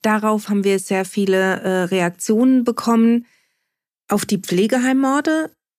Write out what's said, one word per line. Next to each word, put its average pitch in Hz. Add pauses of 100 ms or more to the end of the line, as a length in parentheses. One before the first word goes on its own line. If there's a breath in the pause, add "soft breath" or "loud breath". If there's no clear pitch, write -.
Darauf 214
haben 202
wir 196
sehr 190
viele, 190
äh, 185
Reaktionen 214
bekommen. 233 (840 soft breath)
Auf 202
die 208
Pflegeheimmorde 262 (260)